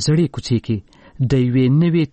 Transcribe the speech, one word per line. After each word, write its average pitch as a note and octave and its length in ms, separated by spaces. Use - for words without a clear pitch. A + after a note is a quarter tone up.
زړې D#3+ 280
کوڅې - 320
کې A2 120
د A#2 140
یوې B2+ 200
نوې E3+ 300